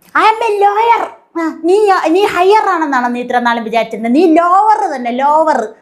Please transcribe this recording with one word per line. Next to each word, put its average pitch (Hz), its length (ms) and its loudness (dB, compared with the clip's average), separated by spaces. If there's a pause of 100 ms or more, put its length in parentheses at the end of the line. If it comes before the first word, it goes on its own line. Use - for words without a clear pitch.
(180)
"I 320 40 2
am 440 320 0
a 403 100 -2
lawyer." 427 440 0 (320)
ആ, 320 240 -6
നീ, 392 260 2 (180)
നീ 359 160 2
ഹയർ 403 440 2
ആണെന്നാണോ 285 400 -2
നീ 240 120 -6
ഇത്ര 247 180 -4
നാളും 233 260 -2
വിചാരിച്ചിരുന്നത്? 226 500 -2
നീ 320 200 2
ലോവർ 381 640 0
തന്നെ, 240 140 -6
ലോവർ. 285 580 0 (140)